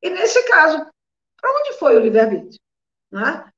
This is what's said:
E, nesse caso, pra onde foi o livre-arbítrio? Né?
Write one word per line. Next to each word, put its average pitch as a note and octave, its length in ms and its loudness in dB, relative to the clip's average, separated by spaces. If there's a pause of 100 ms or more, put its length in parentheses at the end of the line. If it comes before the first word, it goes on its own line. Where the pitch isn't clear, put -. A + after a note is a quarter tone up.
E, F4+ 80 -6
nesse A4 340 0
caso, D#4 420 2 (540)
pra C5 120 -2
onde C#5+ 280 -4
foi C4 160 4
o A3+ 40 6
livre-arbítrio? A3 600 -2 (520)
Né? A#3+ 340 -6 (120)